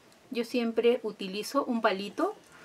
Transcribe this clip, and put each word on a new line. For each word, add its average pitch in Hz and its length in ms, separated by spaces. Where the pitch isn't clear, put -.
yo 233 120
siempre 233 600
utilizo 208 600
un 233 160
palito 208 540